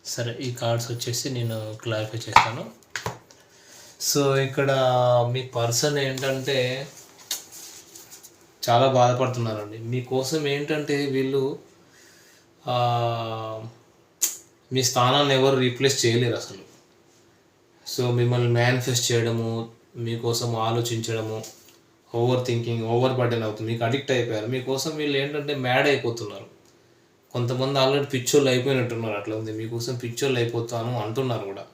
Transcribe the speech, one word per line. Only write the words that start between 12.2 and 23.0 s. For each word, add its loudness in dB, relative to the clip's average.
ఆ, 0
మీ 2
స్థానాన్ని 4
ఎవరు 6
రీప్లేస్ 2
చేయలేరు 4
అసలు. -12
So, 0
మిమ్మల్ని 2
మేనిఫెస్ట్ 2
చేయడము, 0
మీకోసం -2
ఆలోచించడము, -2
ఓవర్ 2
థింకింగ్, -2
ఓవర్ 2